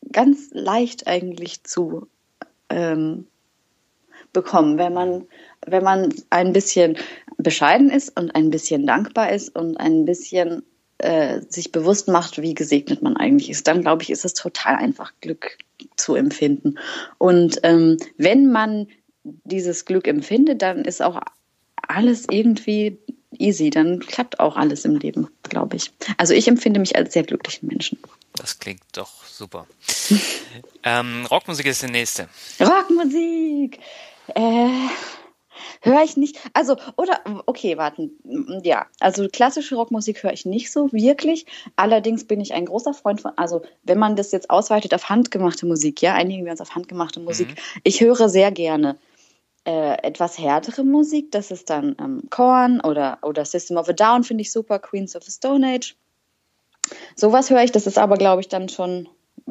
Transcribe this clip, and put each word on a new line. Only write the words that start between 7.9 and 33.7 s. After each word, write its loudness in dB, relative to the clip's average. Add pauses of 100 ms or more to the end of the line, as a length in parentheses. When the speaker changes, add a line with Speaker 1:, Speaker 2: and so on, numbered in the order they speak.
Speaker 1:
ist -2
und -4
ein 2
bisschen -2
dankbar 0
ist -6
und -6
ein 2
bisschen, -2 (360)
äh, 0
sich -10
bewusst 0
macht, 0
wie -2
gesegnet 0
man 0
eigentlich 2
ist. -4
Dann, 4
glaub 0
ich, -8
ist -6
es -6
total -4
einfach, -4 (100)
Glück -12 (400)
zu -2
empfinden. 0 (400)
Und, 4
ähm, 6 (220)
wenn 6
man 0 (380)
dieses -6
Glück 0
empfindet, 2
dann -2
ist -6
auch 0 (680)
alles 2
irgendwie 0 (400)
easy. 2
Dann 2
klappt -8
auch 0
alles -2
im 2
Leben, -4 (140)
glaub -6
ich. -8 (280)
Also 4
ich 4
empfinde 4
mich 0
als 0
sehr 2
glücklichen -8
Menschen. -6 (360)
Speaker 2:
Das -10
klingt -14 (100)
doch -14
super. -18
<laughs> -2 (640)
Ähm, -4
Rockmusik -2
ist -2
der -6
nächste. -4 (320)
Speaker 1:
Rockmusik! 0 (540)